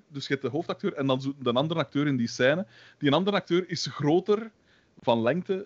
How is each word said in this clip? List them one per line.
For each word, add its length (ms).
dus 200
je 60
hebt 120
de 60
hoofdacteur 420
en 140
dan 140
zo 200
de 100
andere 280
acteur 280
in 100
die 100
scène. 380
Die 140
andere 240
acteur 340
is 160
groter 680
van 220
lengte 440